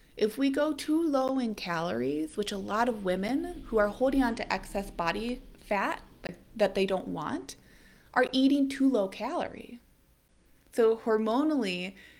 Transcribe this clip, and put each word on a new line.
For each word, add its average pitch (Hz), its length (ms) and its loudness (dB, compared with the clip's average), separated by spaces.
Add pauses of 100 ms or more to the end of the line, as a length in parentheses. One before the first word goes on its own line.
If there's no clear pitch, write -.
(160)
If 214 220 0
we 269 120 2
go 294 220 0
too 311 300 0
low 262 360 2
in 226 160 -2
calories, 180 800 -2
which 208 160 -4
a 202 60 -6
lot 208 300 0
of 214 160 -4
women 233 640 -2
who 220 120 0
are 208 100 4
holding 262 340 2
on 233 140 2
to - 160 -4
excess 196 380 -6
body 208 520 -4 (180)
fat, 220 420 -2 (260)
like, 175 100 -12 (180)
that 196 180 2
they 196 120 2
don't 190 220 -2
want, 180 480 -8 (580)
are 254 180 4
eating 269 360 4
too 269 200 2
low 208 200 2
calorie. 240 720 -6 (920)
So 226 260 4
hormonally, 220 960 0 (260)